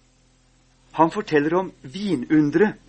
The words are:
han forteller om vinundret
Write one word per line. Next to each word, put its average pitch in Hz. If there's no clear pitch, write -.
han 165
forteller 156
om 185
vinundret 151